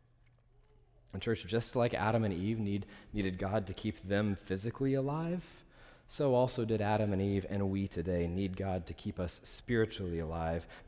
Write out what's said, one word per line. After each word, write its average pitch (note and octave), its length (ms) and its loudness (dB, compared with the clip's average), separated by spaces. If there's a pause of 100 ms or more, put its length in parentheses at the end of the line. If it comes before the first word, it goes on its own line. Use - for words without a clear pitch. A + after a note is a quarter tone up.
(1120)
And F#2+ 100 -8
church, A2 240 0
just A2+ 300 -2
like A#2+ 180 2
Adam A2 300 2
and G2+ 100 2
Eve G#2 240 0
need, G2+ 260 -2 (280)
needed F#2+ 260 -2
God G2 300 -2
to F#2+ 60 -6
keep - 280 -6
them G2+ 320 2
physically A#2 600 -2
alive, D#3+ 500 -2 (640)
so C#3 260 2
also B2 300 4
did A2 160 2
Adam G#2+ 320 4
and F#2+ 80 2
Eve, G2 280 2
and G2+ 200 0
we G2 200 0
today E2+ 400 0
need F#2 280 -2
God F#2+ 300 -2
to - 80 -8
keep - 240 -6
us F2+ 240 -4
spiritually G#2+ 800 0
alive, E2 440 -2 (240)